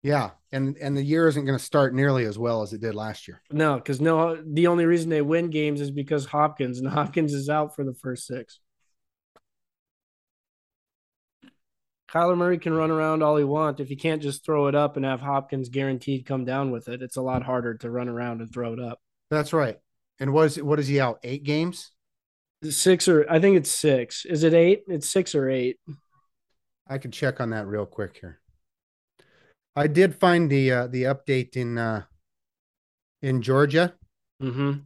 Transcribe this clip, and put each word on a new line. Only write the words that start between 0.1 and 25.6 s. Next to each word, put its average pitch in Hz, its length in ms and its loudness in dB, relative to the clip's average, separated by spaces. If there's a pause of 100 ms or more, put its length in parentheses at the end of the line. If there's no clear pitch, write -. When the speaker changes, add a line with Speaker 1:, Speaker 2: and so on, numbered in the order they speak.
Speaker 1:
and, 135 280 -4
and 143 180 -4
the 139 60 -2
year 160 260 4
isn't 143 160 0
gonna 135 140 0
start 135 360 0
nearly 131 300 2
as 107 140 -6
well 117 240 -2
as 101 100 -8
it 107 80 -10
did 110 140 -4
last 107 340 -10
year. - 220 -20
Speaker 2:
No, 147 300 0
'cause 135 200 -4
no, 160 420 2
the 160 240 0
only 170 200 4
reason 165 240 2
they 156 120 2
win 165 280 0
games 151 300 -2
is 143 100 -4
because 139 360 -2
Hopkins, 147 520 0
and 131 100 -4
Hopkins 147 460 -2
is 139 140 -6
out 151 280 -2
for 143 80 -6
the 131 100 -6
first 127 320 -10
six. 123 340 -12 (3500)
Kyler 175 260 2
Murray 175 220 2
can 165 160 -2
run 160 160 2
around 156 320 0
all 151 140 4
he 147 80 4
wants. 147 360 -2
If 131 80 -6
he 139 60 -8
can't 156 260 -2
just 143 240 -8
throw 147 220 2
it 139 80 0
up 147 220 2
and 135 80 -2
have 131 160 -2
Hopkins 139 480 -4
guaranteed 135 580 -4
come 131 180 -4
down 131 280 -4
with 117 160 -8
it, 123 140 -10
it's 123 140 -12
a 131 60 -6
lot 127 220 -2
harder 123 300 -4
to 117 160 -10
run 123 180 -6
around 120 320 -8
and 113 120 -14
throw 117 200 -8
it 120 80 -10
up. 120 200 -12 (300)
Speaker 1:
That's 151 220 -2
right. 139 260 0 (400)
And 135 140 -2
what 156 140 6
is, 151 140 -2
what 147 200 0
is 139 80 -2
he 139 120 2
out? 123 220 -2
Eight 139 220 -8
games? 156 480 -4 (760)
Speaker 2:
Six 180 380 4
or, 156 240 6
I 160 80 6
think 196 180 6
it's 147 140 2
six. 131 540 0
Is 156 180 -2
it 160 120 6
eight? 175 340 6
It's 165 200 -6
six 185 280 0
or 135 120 0
eight. 127 300 -2 (1080)